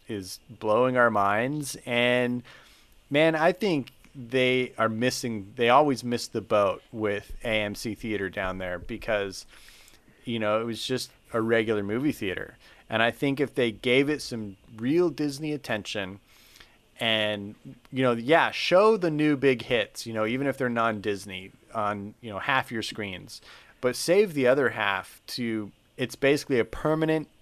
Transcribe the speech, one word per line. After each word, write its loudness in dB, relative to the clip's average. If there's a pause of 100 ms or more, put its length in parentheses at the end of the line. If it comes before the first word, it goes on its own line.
is -8 (100)
blowing 2
our 6
minds. 0
And, 0 (680)
man, 4
I 4
think -2 (240)
they 0
are 4
missing, -4
they 2
always 6
miss -4
the -4
boat 2 (120)
with -4 (100)
A -6 (140)
M -4
C -8
Theater -4
down -6
there -6
because, -4 (800)
you -4
know, 2
it -4
was -6
just -4 (220)
a 0
regular 2
movie -2
theater. -6 (320)
And 0
I 2
think -2
if -2
they 2
gave 2
it -2
some -10 (200)
real 2
Disney -6
attention -6 (800)
and, -2 (380)
you 0
know, 4
yeah, 4
show 4
the 0
new 2
big 2
hits, -2
you -10
know, 0
even -2
if -2
they're -2
non-Disney -2 (240)
on, -4
you -12
know, -8
half 0
your -6
screens, -10 (400)
but 0
save 2
the 2
other 6
half -2
to, -6 (240)
it's -6
basically 2
a 4
permanent -2 (140)